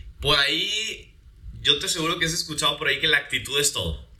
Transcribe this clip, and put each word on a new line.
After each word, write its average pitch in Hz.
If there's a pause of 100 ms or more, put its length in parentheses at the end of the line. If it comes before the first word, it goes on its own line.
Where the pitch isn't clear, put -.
(200)
por 143
ahí, 196 (460)
yo 135
te 190
aseguro 170
que 165
has 160
escuchado 151
por 147
ahí 139
que 160
la 147
actitud 131
es 143
todo. 82